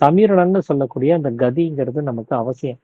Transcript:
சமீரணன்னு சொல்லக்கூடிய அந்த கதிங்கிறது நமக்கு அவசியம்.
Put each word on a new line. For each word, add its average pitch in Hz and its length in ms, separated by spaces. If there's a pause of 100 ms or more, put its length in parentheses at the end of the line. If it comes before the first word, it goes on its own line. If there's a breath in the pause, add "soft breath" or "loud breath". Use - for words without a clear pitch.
சமீரணன்னு 185 640
சொல்லக்கூடிய 139 500
அந்த 143 120 (120)
கதிங்கிறது 139 680
நமக்கு 117 260
அவசியம். 123 480